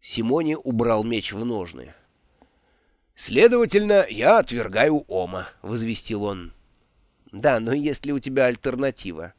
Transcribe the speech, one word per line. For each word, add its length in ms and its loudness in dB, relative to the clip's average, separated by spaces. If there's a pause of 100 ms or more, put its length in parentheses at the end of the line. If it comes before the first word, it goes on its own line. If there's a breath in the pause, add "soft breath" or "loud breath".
(120)
Симони 500 0
убрал 440 2
меч 260 -2
в 140 -6
ножны. 480 -8 (1200)
«Следовательно, 960 4
я 300 4
отвергаю 680 0
Ома», — 400 -4 (140)
возвестил 640 -4
он. 260 -8 (800)
«Да, 300 0
но 100 -2
есть 340 -2
ли 60 -4
у 80 -2
тебя 280 2
альтернатива?» 920 -4